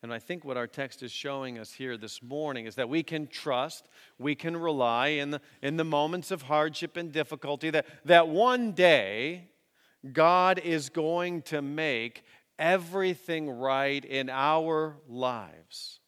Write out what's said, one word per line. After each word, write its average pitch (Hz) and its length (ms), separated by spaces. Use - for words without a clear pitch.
And 117 120
I 113 60
think 175 240
what 135 140
our 120 100
text 135 340
is 120 120
showing 135 440
us 107 140
here 127 240
this 110 260
morning 135 440
is 110 100
that 123 140
we 160 140
can 156 220
trust, 139 640
we 143 160
can 165 220
rely 135 500
in 143 240
the, 147 80
in 147 160
the 160 80
moments 156 440
of 185 120
hardship 151 560
and 170 120
difficulty 147 600
that, 151 160
that 170 240
one 226 460
day 151 760
God 180 480
is 160 300
going 170 540
to 151 180
make 139 640
everything 170 920
right 135 540
in 135 260
our 156 680
lives. 113 1000